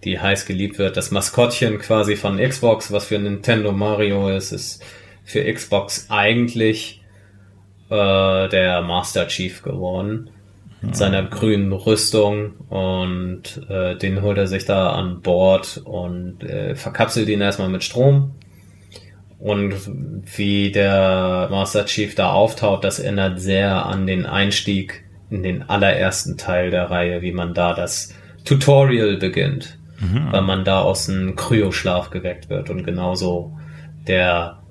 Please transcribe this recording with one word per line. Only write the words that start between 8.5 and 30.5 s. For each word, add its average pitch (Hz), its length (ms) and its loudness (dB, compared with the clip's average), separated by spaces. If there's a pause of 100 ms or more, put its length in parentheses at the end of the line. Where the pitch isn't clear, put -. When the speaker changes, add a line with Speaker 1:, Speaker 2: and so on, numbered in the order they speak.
Speaker 1:
Master 87 460 -2
Chief - 340 -6
geworden. 92 680 -6 (500)
Mit - 120 -4
Speaker 2:
Hm. - 20 -4
Speaker 1:
seiner 95 280 2
grünen 101 500 0
Rüstung 104 840 2 (160)
und, 92 920 -4 (100)
äh, 92 260 -2
den 98 260 -2
holt 101 160 2
er 98 100 2
sich 95 160 -2
da 92 300 2
an 90 260 -4
Bord 95 640 4
und, 90 580 -8
äh, - 320 -6
verkapselt 110 540 -2
ihn 104 140 0
erstmal 98 260 0
mit 92 160 -4
Strom. 139 480 4 (1040)
Und 101 340 0 (640)
wie 101 340 0
der 95 800 2
Master 98 360 0
Chief 104 280 -4
da 107 160 2
auftaucht, 101 540 2
das 98 140 -2
erinnert 95 420 -2
sehr 95 460 2
an 95 200 -2
den 92 200 0
Einstieg 98 800 -2 (260)
in 98 120 -4
den 92 280 -4
allerersten 95 680 0
Teil 90 340 0
der 90 200 0
Reihe, 87 320 0
wie 90 100 -4
man 87 220 -4
da 87 180 2
das - 400 -6 (320)
Tutorial 135 720 6
beginnt, - 640 -2 (200)
Speaker 2:
Mhm. 92 320 0
Speaker 1:
weil 98 120 2
man 95 240 0